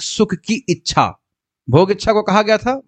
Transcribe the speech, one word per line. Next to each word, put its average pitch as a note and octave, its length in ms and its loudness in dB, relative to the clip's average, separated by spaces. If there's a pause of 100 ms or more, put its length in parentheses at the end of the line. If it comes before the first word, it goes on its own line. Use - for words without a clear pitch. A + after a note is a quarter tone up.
सुख G3 340 -2
की G3+ 200 -6
इच्छा, C#3 680 -2 (480)
भोग F3+ 200 4
इच्छा G3+ 220 -2
को G#3 100 2
कहा G#3 200 2
गया G#3+ 160 0
था C4 300 -6